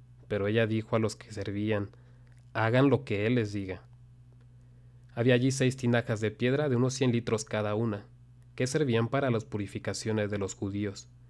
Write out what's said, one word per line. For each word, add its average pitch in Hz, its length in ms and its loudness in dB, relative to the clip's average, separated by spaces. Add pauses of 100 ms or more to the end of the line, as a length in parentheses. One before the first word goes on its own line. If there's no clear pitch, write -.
(280)
Pero 101 200 0
ella 113 180 4
dijo 110 300 -2
a - 20 4
los 110 180 0
que - 160 -18
servían: 104 580 -2 (640)
"Hagan 120 380 4
lo 120 140 2
que 104 220 -2
Él 123 100 2
les 107 160 0
diga". 95 300 -8 (1300)
Había 123 200 4
allí 123 160 4
seis 131 260 0
tinajas 120 440 0
de 107 100 0
piedra 135 380 0
de 123 80 0
unos 127 180 0
cien 127 180 2
litros 113 320 -2
cada 107 300 -2
una, 107 320 -2 (480)
que 127 120 -2
servían 120 420 0
para 139 220 0
las 110 140 -2
purificaciones 104 840 -4
de 104 80 -4
los 98 160 -4
judíos. 101 540 -6 (220)